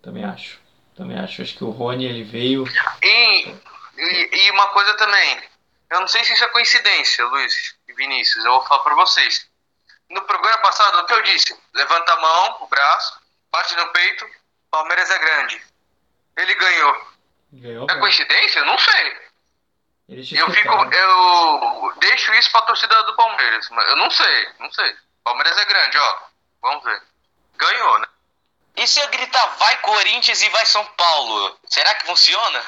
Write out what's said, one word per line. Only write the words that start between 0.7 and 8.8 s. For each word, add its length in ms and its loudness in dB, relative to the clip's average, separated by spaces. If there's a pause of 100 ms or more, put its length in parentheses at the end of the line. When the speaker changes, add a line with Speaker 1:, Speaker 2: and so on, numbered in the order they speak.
Speaker 1:
Também 240 -12
acho. 220 -10
Acho 140 -12
que 60 -12
o 80 -6
Rony, 360 -6
ele 180 -8
veio 400 -4 (360)
Speaker 2:
E, 540 2 (420)
e, 500 -2
e 40 4
uma 200 2
coisa 240 2
também. 460 0 (480)
Eu 120 0
não 80 -4
sei 160 0
se 80 0
isso 100 2
é 60 0
coincidência, 800 2
Luiz 500 -4 (100)
e 60 -20
Vinícius. 520 -4
Eu 80 2
vou 140 2
falar 160 2